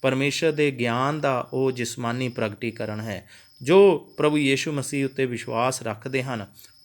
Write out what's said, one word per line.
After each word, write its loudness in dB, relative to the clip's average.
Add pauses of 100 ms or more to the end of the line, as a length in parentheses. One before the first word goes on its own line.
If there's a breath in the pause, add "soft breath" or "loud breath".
ਪਰਮੇਸ਼ਰ 2
ਦੇ 2
ਗਿਆਨ -2
ਦਾ 0
ਉਹ 0
ਜਿਸਮਾਨੀ -4
ਪ੍ਰਗਟੀਕਰਨ -4
ਹੈ। -8 (320 loud breath)
ਜੋ 6 (200)
ਪ੍ਰਭੂ 2
ਯੀਸ਼ੂ 2
ਮਸੀਹ -2
ਉੱਤੇ -2
ਵਿਸ਼ਵਾਸ -2
ਰੱਖਦੇ -4
ਹਨ, -6 (380 loud breath)